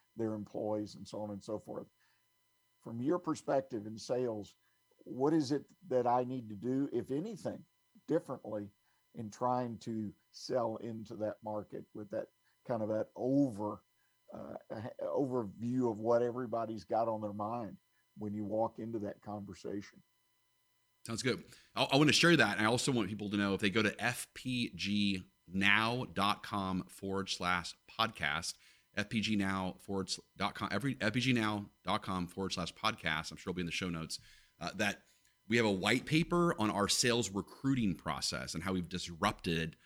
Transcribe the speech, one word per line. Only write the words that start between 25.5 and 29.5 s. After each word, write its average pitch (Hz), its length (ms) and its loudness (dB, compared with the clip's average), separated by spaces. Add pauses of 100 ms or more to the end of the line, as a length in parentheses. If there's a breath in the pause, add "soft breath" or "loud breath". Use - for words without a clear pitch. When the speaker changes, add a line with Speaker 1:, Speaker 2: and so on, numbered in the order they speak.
Speaker 2:
dot 98 300 2
com 95 460 -2
forward 98 420 -6
slash 87 440 -2 (240)
podcast, 87 560 -2 (420 soft breath)
F 104 120 -2
P 113 120 0
G 104 160 0
now 95 440 0